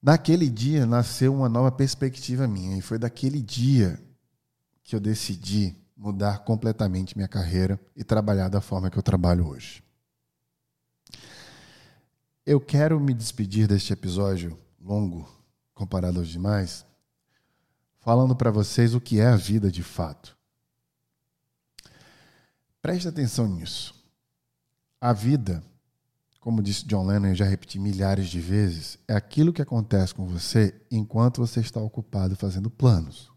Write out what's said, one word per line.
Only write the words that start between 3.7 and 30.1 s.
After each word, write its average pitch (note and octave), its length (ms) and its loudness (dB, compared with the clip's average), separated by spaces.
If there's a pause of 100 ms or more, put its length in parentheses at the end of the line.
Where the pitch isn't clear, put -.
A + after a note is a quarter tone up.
que - 140 -8
eu G#2+ 40 -2
decidi G2+ 760 -4 (180)
mudar G2+ 460 -4
completamente G#2+ 760 -2
minha G2 140 -4
carreira F#2 500 0 (160)
e - 80 -12
trabalhar G#2 460 0
da G2 140 -2
forma F#2 280 -4
que - 80 -4
eu F#2+ 40 -2
trabalho F2 440 2
hoje. - 380 -14 (2500)
Eu D3 120 4
quero D3+ 400 2
me C#3 140 2
despedir G#2+ 560 0
deste G2+ 240 2
episódio F2+ 680 -4 (220)
longo, F#2 480 -4 (460)
comparado F2+ 440 -4
aos E2+ 100 -4
demais, F#2 560 -4 (1160)
falando B2+ 340 4
pra A#2+ 160 2
vocês A2+ 440 2
o B2 60 2
que A2 200 0
é A2+ 80 6
a A#2+ 80 6
vida G2+ 340 2
de F2 120 -6
fato. - 540 -10 (2500)
Preste F3 260 -4
atenção C3 400 0
nisso. F2 480 -6 (1040)
A B2 140 2
vida G#2+ 500 0 (880)
como A2 140 0
disse G2+ 200 -4
John G2 220 0
Lennon, G2+ 220 2
eu F#2 80 4
já G2+ 80 2
repeti G2 340 -2
milhares G2 500 -2
de F2 120 -6
vezes, F2+ 680 -2
é A2 80 -4
aquilo D3+ 380 2
que D#3 100 -4
acontece G#2 500 0